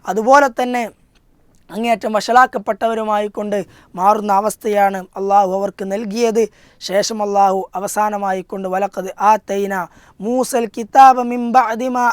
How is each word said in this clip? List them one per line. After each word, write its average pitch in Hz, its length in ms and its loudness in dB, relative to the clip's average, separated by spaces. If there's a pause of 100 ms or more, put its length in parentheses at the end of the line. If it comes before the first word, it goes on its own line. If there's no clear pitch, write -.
അതുപോലെ 254 460 4
തന്നെ 247 320 -4 (840)
അങ്ങേയറ്റം 220 440 -2
വഷളാക്കപ്പെട്ടവരുമായി 220 1120 0
കൊണ്ട് 208 280 -6 (400)
മാറുന്ന 202 380 2
അവസ്ഥയാണ് 202 640 0 (180)
അള്ളാഹു 196 360 2
അവർക്ക് 196 320 -6
നൽകിയത്. 220 560 -2 (400)
ശേഷം 208 400 -2
അള്ളാഹു 196 380 2 (160)
അവസാനമായി 202 640 -4
കൊണ്ട് 190 280 -10
"വലഖദ് 185 520 -4
ആതൈന 202 540 0 (440)
മൂസൽ 240 500 -2
കിതാബ 262 520 6
മിൻ 240 200 -4 (100)
ബഅദി 233 380 0
മാ 247 240 -2